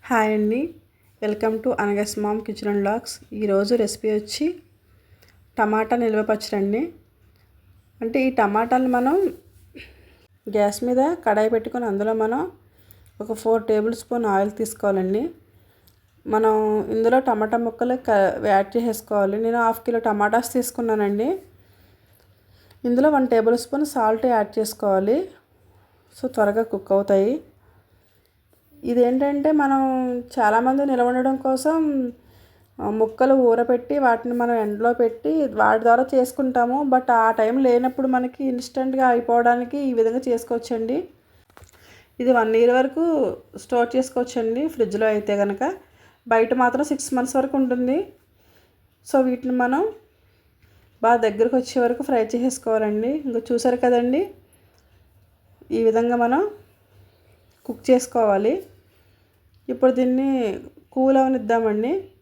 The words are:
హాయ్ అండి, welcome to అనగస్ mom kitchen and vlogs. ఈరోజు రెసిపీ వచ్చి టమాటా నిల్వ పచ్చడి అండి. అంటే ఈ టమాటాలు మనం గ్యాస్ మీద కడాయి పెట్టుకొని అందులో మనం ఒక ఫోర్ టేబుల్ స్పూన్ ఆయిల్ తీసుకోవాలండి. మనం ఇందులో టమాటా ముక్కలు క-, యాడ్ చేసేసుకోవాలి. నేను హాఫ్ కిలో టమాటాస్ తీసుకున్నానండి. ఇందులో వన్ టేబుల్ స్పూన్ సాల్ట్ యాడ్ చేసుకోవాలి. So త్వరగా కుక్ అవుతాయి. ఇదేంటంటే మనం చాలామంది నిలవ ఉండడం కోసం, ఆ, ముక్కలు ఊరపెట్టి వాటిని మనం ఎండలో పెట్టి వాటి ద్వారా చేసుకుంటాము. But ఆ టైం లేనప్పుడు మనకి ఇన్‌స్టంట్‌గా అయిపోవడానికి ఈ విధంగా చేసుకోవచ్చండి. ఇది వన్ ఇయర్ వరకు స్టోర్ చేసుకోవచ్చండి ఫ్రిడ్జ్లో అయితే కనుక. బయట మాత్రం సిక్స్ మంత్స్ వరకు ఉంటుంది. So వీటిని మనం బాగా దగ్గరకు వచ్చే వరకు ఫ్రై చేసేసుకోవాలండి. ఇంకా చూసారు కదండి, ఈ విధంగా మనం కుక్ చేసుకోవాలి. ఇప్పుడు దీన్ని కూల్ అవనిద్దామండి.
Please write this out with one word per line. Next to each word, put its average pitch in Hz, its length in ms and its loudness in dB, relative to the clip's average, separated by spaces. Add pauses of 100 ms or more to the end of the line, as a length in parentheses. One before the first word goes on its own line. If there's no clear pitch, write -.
(100)
హాయ్ 214 240 2
అండి, 226 400 -2 (480)
welcome 214 420 -2
to 254 60 0 (120)
అనగస్ 202 360 -4
mom 208 260 -2
kitchen 208 260 -8
and 202 120 0
vlogs. 214 280 -4 (220)
ఈరోజు 202 420 0
రెసిపీ 214 400 -2
వచ్చి 302 460 -6 (960)
టమాటా 220 380 0
నిల్వ 220 260 0
పచ్చడి 214 340 -4
అండి. 214 360 -2 (1080)
అంటే 262 240 0
ఈ 262 40 2
టమాటాలు 240 580 0
మనం 269 440 0 (1200)
గ్యాస్ 202 300 0
మీద 262 320 0 (100)
కడాయి 214 240 2
పెట్టుకొని 226 340 -4
అందులో 208 280 -2
మనం 226 400 -2 (680)
ఒక 220 120 -8
ఫోర్ 226 340 0
టేబుల్ 220 280 0
స్పూన్ 240 300 -6
ఆయిల్ 202 360 0
తీసుకోవాలండి. 202 680 -2 (960)
మనం 220 280 2 (360)
ఇందులో 226 300 2
టమాటా 220 360 -2
ముక్కలు 233 400 -2
క-, 208 500 0
యాడ్ 196 300 2
చేసేసుకోవాలి. 214 640 -2
నేను 226 200 0
హాఫ్ 226 280 0
కిలో 233 120 0
టమాటాస్ 220 540 0
తీసుకున్నానండి. 226 920 -2 (1400)
ఇందులో 254 260 4
వన్ 269 180 2
టేబుల్ 226 300 4
స్పూన్ 285 280 -2
సాల్ట్ 226 400 0
యాడ్ 220 320 0
చేసుకోవాలి. 214 680 0 (880)
So - 80 -8
త్వరగా 226 360 0
కుక్ 196 300 -4
అవుతాయి. 202 520 2 (1400)
ఇదేంటంటే 269 680 2
మనం 277 280 2 (580)
చాలామంది 247 480 2
నిలవ 247 220 2
ఉండడం 254 280 0
కోసం, 269 760 -2 (680)
ఆ, 208 100 -4
ముక్కలు 220 440 2
ఊరపెట్టి 247 640 2
వాటిని 240 360 0
మనం 240 200 0
ఎండలో 214 380 0
పెట్టి 247 540 0
వాటి 214 360 2
ద్వారా 233 220 4 (100)
చేసుకుంటాము. 254 760 0
But 254 180 2
ఆ 226 200 4
టైం 226 280 0
లేనప్పుడు 254 480 2
మనకి 254 380 -2
ఇన్‌స్టంట్‌గా 262 600 -2
అయిపోవడానికి 240 720 2
ఈ 277 140 -2
విధంగా 226 360 0
చేసుకోవచ్చండి. 233 800 -4 (1120)
ఇది 247 120 4
వన్ 226 240 4
ఇయర్ 233 140 6
వరకు 269 340 2 (520)
స్టోర్ 240 400 -2
చేసుకోవచ్చండి 247 720 -2
ఫ్రిడ్జ్లో 220 380 -2
అయితే 208 300 0
కనుక. 202 400 -2 (520)
బయట 226 260 2
మాత్రం 254 300 0
సిక్స్ 277 300 -6
మంత్స్ 254 220 -2
వరకు 269 200 -2
ఉంటుంది. 254 420 0 (1120)
So 285 60 0 (120)
వీటిని 254 240 -4 (120)
మనం 320 280 0 (1120)
బాగా 233 140 4
దగ్గరకు 226 400 0
వచ్చే 254 240 -2
వరకు 247 220 0
ఫ్రై 254 220 0
చేసేసుకోవాలండి. 226 1040 -2
ఇంకా 233 140 -4 (120)
చూసారు 240 240 0
కదండి, 247 580 0 (1400)
ఈ 226 180 -2
విధంగా 233 280 0
మనం 254 340 0 (1160)
కుక్ - 240 -6
చేసుకోవాలి. 240 760 2 (1080)
ఇప్పుడు 254 200 2
దీన్ని 254 680 0 (320)
కూల్ 269 240 2
అవనిద్దామండి. 233 880 0 (180)